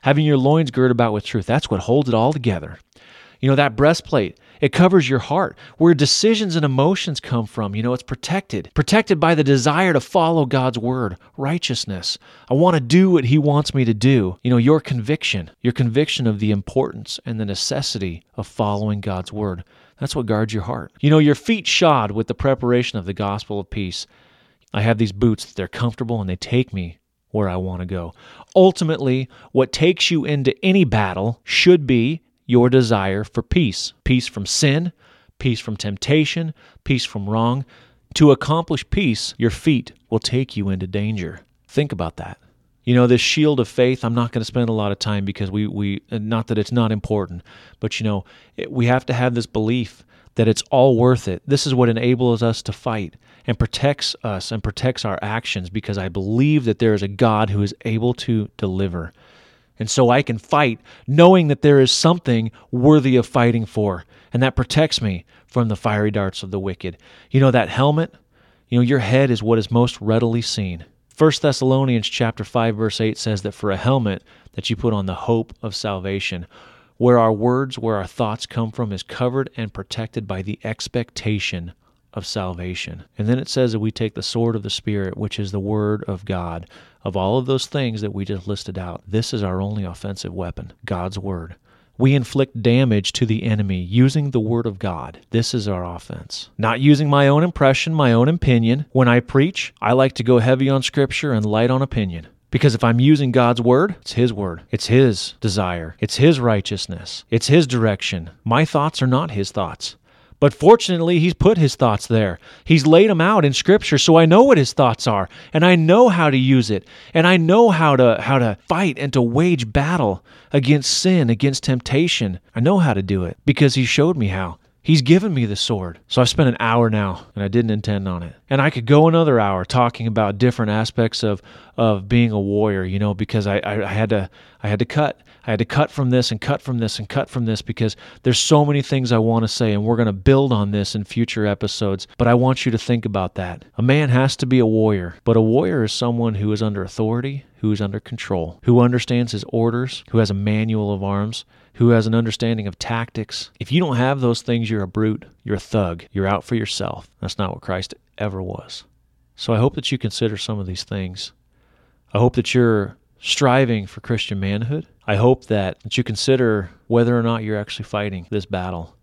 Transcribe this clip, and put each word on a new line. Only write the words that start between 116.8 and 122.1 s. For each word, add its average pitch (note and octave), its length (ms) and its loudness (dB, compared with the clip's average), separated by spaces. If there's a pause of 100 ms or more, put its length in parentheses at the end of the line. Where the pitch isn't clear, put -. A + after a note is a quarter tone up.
and E3 140 4
I F#3 80 6
know F#3+ 360 6
how D#3 260 4
to, B2 240 4
how C3 180 0
to A2+ 180 0 (120)
fight E3+ 280 0
and C#3 140 -6
to C3 100 2
wage B2 520 0
battle C#3 500 0 (300)
against C#3+ 440 2
sin, F3+ 320 2
against C3 340 0
temptation. C3 760 -2 (160)